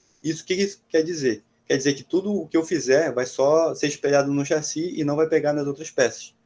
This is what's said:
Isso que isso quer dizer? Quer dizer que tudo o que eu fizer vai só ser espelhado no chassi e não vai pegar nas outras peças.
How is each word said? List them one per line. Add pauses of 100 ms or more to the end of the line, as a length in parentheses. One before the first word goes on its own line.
(220)
Isso
que
isso
quer
dizer? (220)
Quer
dizer
que
tudo
o
que
eu
fizer
vai
só
ser
espelhado
no
chassi
e
não
vai
pegar
nas
outras
peças. (120)